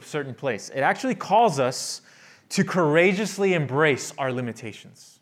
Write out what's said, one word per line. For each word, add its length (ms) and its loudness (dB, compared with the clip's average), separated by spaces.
certain 320 -8
place. 340 -6
It 120 -4
actually 340 0
calls 420 2
us 440 -2
to 140 2
courageously 880 2
embrace 640 0
our 140 -2
limitations. 920 -10